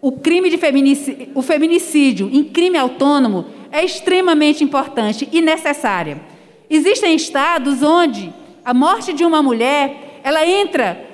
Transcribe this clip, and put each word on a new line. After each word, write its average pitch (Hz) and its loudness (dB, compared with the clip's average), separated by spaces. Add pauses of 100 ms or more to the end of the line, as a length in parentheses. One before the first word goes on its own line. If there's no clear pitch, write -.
o 262 0
crime 339 0
de 339 -2
feminici-, 277 0
o 269 -4
feminicídio 285 0
em 285 2
crime 349 0
autônomo 254 0 (240)
é 311 -2
extremamente 330 0
importante 262 -2
e 330 2
necessária. 285 -2 (480)
Existem 330 2
estados 285 0
onde 294 2 (320)
a 247 -4
morte 349 2
de 311 0
uma 320 4
mulher, 277 -2
ela 311 0
entra 339 0 (100)